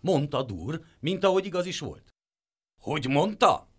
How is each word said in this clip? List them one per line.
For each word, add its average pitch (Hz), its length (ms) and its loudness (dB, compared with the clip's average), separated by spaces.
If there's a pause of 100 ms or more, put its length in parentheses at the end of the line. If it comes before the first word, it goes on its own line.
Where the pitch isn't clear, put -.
mondta 147 420 0
Dur, 113 380 -8 (200)
mint 185 240 -4
ahogy 190 220 4
igaz 180 200 -4
is 180 120 -8
volt. - 360 -14 (640)
Hogy 131 280 -4
mondta? 170 600 2 (100)